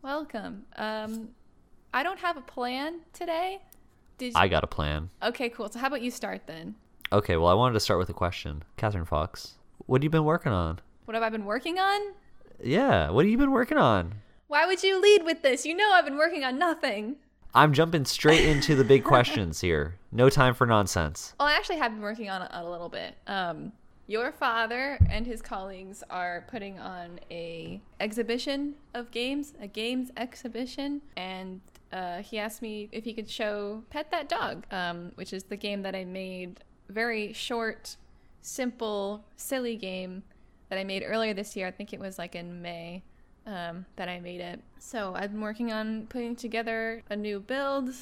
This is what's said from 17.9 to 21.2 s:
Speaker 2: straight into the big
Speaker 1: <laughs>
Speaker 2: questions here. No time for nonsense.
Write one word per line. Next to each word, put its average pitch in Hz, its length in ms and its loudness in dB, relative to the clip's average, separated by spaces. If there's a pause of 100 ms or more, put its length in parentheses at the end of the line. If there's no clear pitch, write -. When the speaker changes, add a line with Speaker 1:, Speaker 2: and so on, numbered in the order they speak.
Speaker 2:
straight 156 400 6
into 151 300 4
the 131 80 6
big 127 200 8
Speaker 1:
<laughs> - 20 -2
Speaker 2:
questions 117 560 4
here. 82 340 2 (160)
No 127 180 8
time 127 240 6
for 123 140 4
nonsense. 92 720 2